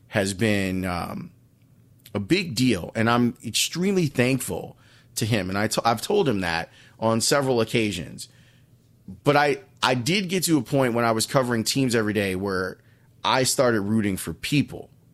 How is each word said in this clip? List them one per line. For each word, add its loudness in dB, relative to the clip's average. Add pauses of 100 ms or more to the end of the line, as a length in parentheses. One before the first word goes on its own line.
has 0
been, 0
um, -6 (840)
a -4
big -2
deal, 0
and 2
I'm 2 (100)
extremely 0
thankful -2 (380)
to -2
him. 0
And -2
I 0
t-, -2
I've 2
told 2
him 2
that -2 (300)
on 2
several 2
occasions. -2 (920)
But 4
I, 2 (260)
I 4
did 0
get 0
to 4
a 2
point 0
when 2
I 4
was 0
covering 0
teams 0
every 2
day 0
where -4 (460)
I 2
started 2
rooting 0
for -8
people. -4 (240)